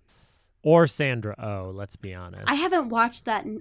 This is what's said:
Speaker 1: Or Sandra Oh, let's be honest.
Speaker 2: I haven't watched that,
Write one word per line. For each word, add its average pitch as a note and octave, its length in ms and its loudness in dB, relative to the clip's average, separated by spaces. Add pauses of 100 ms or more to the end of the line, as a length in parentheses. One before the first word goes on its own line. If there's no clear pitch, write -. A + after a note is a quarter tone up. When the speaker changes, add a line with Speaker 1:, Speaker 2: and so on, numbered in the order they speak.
(640)
Speaker 1:
Or E3 240 8
Sandra A#2+ 520 -2
Oh, G2 360 -8
let's G2+ 220 -12
be F#2+ 180 -12
honest. F2+ 320 -14
Speaker 2:
I C4 80 4
haven't E4 340 2
watched A#3 380 0
that, A3 180 -2 (160)